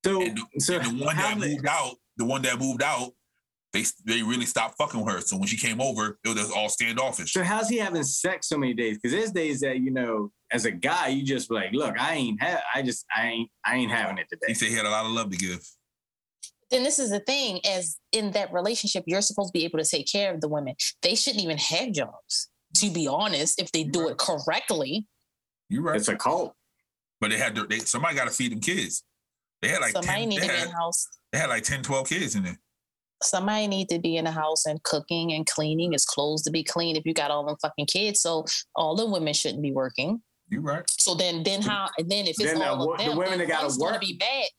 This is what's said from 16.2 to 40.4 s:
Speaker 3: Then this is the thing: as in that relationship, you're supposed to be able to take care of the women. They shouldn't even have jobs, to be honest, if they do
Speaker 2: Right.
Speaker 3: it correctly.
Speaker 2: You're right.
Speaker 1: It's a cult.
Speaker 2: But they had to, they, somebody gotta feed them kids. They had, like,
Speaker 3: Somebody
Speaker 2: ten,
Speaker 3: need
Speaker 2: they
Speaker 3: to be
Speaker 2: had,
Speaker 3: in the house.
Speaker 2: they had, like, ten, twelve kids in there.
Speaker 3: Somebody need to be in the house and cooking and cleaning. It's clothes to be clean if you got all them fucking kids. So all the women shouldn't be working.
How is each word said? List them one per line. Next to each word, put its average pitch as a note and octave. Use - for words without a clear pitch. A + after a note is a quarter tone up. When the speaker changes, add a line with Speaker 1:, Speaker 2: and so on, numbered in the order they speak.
Speaker 3:
Then B3+
this C#4+
is A#3+
the -
thing: B3
as F#3
in G#3+
that G3+
relationship, F#3+
you're F#3
supposed G3
to -
be D#3+
able E3
to D#3
take D3
care G3+
of D#3+
the D3+
women. D3
They F#3
shouldn't G#3
even D#3+
have G#3+
jobs, -
to G#3
be D#3+
honest, D#3
if F3+
they D#3+
do D#3
Speaker 2:
Right. D#3+
Speaker 3:
it -
correctly. D#3+
Speaker 2:
You're C3+
right. D3+
Speaker 1:
It's G#2+
a G#2+
cult. D#3
Speaker 2:
But G#2
they A2
had A2+
to, G#2+
they, G#2+
somebody C#3+
gotta B2
feed B2
them A2
kids. A#2+
They A2
had, E3
like, A#2
Speaker 3:
Somebody -
Speaker 2:
ten, A3+
Speaker 3:
need G3
Speaker 2:
they F3+
Speaker 3:
to -
be -
Speaker 2:
had, E3+
Speaker 3:
in F3
the E3+
house. E3+
Speaker 2:
they C3
had, D#3+
like, A2+
ten, C3+
twelve C3+
kids D3+
in G2
there. F2
Speaker 3:
Somebody G#3
need F#3+
to E3+
be E3+
in D#3+
the D#3+
house D#3
and D#3
cooking E3
and D#3
cleaning. D#3+
It's C#3+
clothes D3+
to D#3
be D#3+
clean E3+
if D#3
you D#3+
got D3+
all D3
them D3+
fucking D3
kids. G#3
So D#3+
all E3
the A3
women E3
shouldn't D3
be C#3+
working. C3+